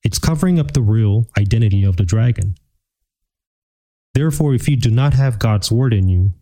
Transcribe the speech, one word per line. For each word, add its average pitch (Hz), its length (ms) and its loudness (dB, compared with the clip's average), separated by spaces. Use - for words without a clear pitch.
It's - 160 -2
covering 165 400 0
up 143 120 -4
the 143 100 0
real 110 460 0
identity 101 460 0
of 95 140 0
the 98 80 0
dragon. 110 500 -2
Therefore, 147 400 0
if 120 160 0
you 139 80 2
do 117 140 0
not 135 240 2
have 131 240 0
God's 107 320 -2
word 120 220 0
in 95 140 2
you 92 340 2